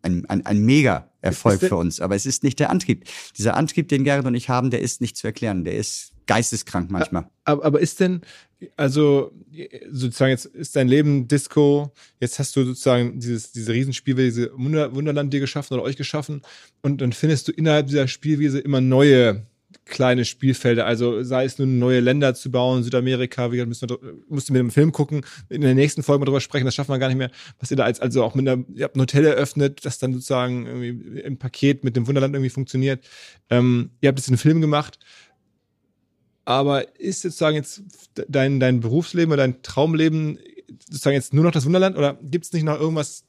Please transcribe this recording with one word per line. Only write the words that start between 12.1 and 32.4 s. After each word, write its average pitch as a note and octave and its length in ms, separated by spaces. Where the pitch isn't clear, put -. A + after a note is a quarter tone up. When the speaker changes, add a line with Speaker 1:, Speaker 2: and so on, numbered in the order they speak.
Speaker 2:
jetzt - 180
hast C#3 160
du C3+ 80
sozusagen B2 560
dieses, A#2+ 320
diese A2+ 220
Riesenspielwiese, B2+ 760
diese - 100
Wunder-, C#3 380
Wunderland C#3+ 380
dir C#3 80
geschaffen C#3 320
oder B2 100
euch C3+ 140
geschaffen D3 440
und C#3+ 200
dann B2 100
findest D3+ 380
du - 20
innerhalb D3+ 360
dieser C#3 200
Spielwiese C#3+ 520
immer C#3 200
neue B2+ 680
kleine B2+ 400
Spielfelder, A#2+ 640
also A#2 380
sei B2+ 200
es C3 160
nun C3 180
neue B2 220
Länder C3 360
zu - 160
bauen, B2+ 320
Südamerika, B2 680
wie B2 60
gesagt, B2 100
müssen A#2 220
wir, B2 100
musst C#3+ 180
du C#3+ 60
mit B2+ 80
dem A#2+ 100
Film D3+ 220
gucken, D3 320
in B2 100
der C3+ 160
nächsten D3 280
Folge C#3+ 160
mal C#3+ 60
drüber C3+ 140
sprechen, B2+ 240
das B2+ 100
schaffen C#3 180
wir C3+ 80
gar C3 100
nicht C3 80
mehr, B2+ 140
was - 100
ihr - 60
da C3 80
als, A#2 160
also B2 240
auch A2+ 100
mit C3 140
einer, B2+ 160
ihr B2 100
habt - 100
ein C3+ 60
Hotel C#3 240
eröffnet, C#3+ 580
das C#3 160
dann C3 140
sozusagen B2 540
irgendwie A#2+ 520
im C3+ 180
Paket C#3 460
mit B2+ 140
dem A#2 100
Wunderland C#3 260
irgendwie C3+ 180